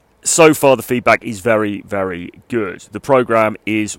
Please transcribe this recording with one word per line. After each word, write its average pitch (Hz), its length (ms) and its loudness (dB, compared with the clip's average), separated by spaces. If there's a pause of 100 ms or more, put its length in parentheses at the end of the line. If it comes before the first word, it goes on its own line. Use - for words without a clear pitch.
(220)
so 156 300 6
far, 135 220 2
the 113 80 -2
feedback 117 400 0
is 113 160 -10
very, 107 420 -2
very 95 480 -8 (200)
good. 101 320 -6 (100)
The 104 80 -12
program 113 640 0
is 107 340 -4